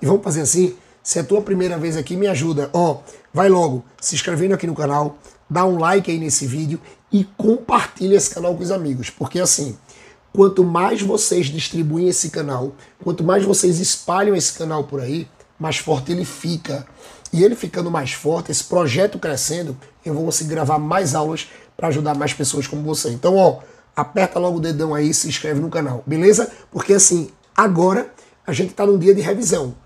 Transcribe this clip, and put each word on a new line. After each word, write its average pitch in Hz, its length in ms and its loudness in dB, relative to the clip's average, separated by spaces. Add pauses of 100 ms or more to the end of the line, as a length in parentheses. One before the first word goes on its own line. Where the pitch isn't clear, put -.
E 151 40 0
vamos 196 180 4
fazer 160 160 -2
assim? 180 340 2 (260)
Se - 200 -4
é - 20 -2
a - 20 -2
tua 202 160 2
primeira 180 380 -2
vez 160 180 -4
aqui, 160 200 -6
me 196 100 0
ajuda, 151 460 -2
ó, 165 260 2 (340)
vai 185 160 2
logo 170 360 4 (160)
se - 160 -4
inscrevendo 180 380 0
aqui 175 120 -4
no 165 80 -2
canal, 147 440 -2 (300)
dá 170 160 2
um 185 140 2
like 180 320 2
aí 165 80 -2
nesse 151 300 -2
vídeo 151 320 -4 (320)
e 202 100 4
compartilha 208 920 0
esse - 180 2
canal 175 220 -2
com 175 80 -6
os 180 80 -4
amigos, 143 360 -4
porque - 300 -6
assim, 151 400 -2 (540)
quanto 196 320 6
mais 185 360 2
vocês 190 460 0
distribuem 160 640 -2
esse 170 220 -2
canal, 139 420 -4 (320)
quanto 165 180 -2
mais 190 220 2
vocês 190 340 2
espalham 190 560 0
esse - 180 -2
canal 160 300 -4
por 139 180 -6
aí, 139 280 -6 (320)
mais 156 180 -2
forte 143 320 -4
ele 175 140 -2
fica. 160 600 -8 (480)
E 170 100 4
ele 233 140 4
ficando 175 340 -6
mais 147 220 -4
forte, 165 400 -4
esse - 120 -4
projeto 175 540 0
crescendo, 156 560 -4 (300)
eu 160 80 -6
vou 156 140 -4
conseguir 160 240 -4
gravar 156 280 0
mais 156 360 0
aulas 156 340 -4 (260)
pra 165 140 -4
ajudar 151 260 0
mais 143 200 -2
pessoas 143 320 -4
como 151 160 -8
você. 151 260 -4
Então, 175 280 2
ó, 175 240 6 (360)
aperta 185 420 0
logo 175 200 -2
o - 20 -4
dedão 156 340 -2
aí 147 140 0
e 160 60 0
se - 140 -2
inscreve 151 300 -4
no 160 120 -2
canal, 139 360 -4
beleza? 185 460 4 (180)
Porque - 220 0
assim, 175 380 4 (260)
agora 190 560 2 (340)
a 180 60 -4
gente 180 220 -2
tá 202 100 -2
num 202 140 6
dia 185 160 8
de 190 80 0
revisão. 175 520 -2 (120)